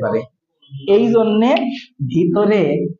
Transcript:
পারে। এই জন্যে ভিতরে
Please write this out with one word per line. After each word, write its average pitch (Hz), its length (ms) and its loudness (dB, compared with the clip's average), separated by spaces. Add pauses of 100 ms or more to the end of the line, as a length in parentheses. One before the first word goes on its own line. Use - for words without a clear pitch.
পারে। 110 180 -2 (760)
এই 233 80 2 (100)
জন্যে 220 360 2 (640)
ভিতরে 190 480 2 (400)